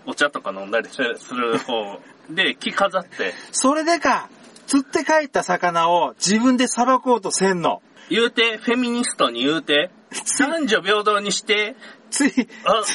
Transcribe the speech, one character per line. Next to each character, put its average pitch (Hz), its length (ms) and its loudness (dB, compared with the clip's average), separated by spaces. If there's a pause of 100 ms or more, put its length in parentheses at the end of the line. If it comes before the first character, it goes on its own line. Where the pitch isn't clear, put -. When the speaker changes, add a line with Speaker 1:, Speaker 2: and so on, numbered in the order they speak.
Speaker 1:
お 131 80 -8
茶 143 160 0
と - 100 -8
か 101 120 -8
飲 98 140 -10
ん 98 40 -10
だ 113 100 0
り 107 80 -8
す - 140 -8
る 120 140 -4 (420)
方 104 420 -6 (300)
で 180 240 -2
着 - 180 -8
飾 190 280 0
っ 180 60 -14
て。 - 280 -6 (160)
Speaker 2:
そ 269 240 2
れ 311 100 -2
で 330 140 2
か。 247 300 0 (380)
釣 277 160 2
っ - 20 -2
て 320 200 -2
帰 311 220 2
っ - 20 -12
た 175 140 0
魚 175 480 0
を 165 240 2
自 196 240 0
分 254 180 4
で 247 100 2
さ 233 200 0
ば 254 140 4
こ 247 160 2
う 214 40 -2
と 190 100 -6
せ 190 220 2
ん 175 80 -2
の。 135 220 -2 (260)
Speaker 1:
言 226 160 2
う 233 60 2
て、 226 280 0
フ 233 140 -2
ェ 233 40 2
ミ 247 140 -2
ニ 240 140 0
ス - 120 -6
ト 131 140 2
に 117 140 -4
言 147 120 2
う 156 60 -4
て。 151 280 0 (200)
Speaker 2:
つ - 300 -4
い 277 60 4
Speaker 1:
男 311 200 -2
女 202 140 2
平 202 240 0
等 208 160 2
に 202 120 -4
し - 100 -4
て。 214 320 -2 (360)
Speaker 2:
つ - 160 2
い - 220 0 (160)
Speaker 1:
あ、 214 180 2 (120)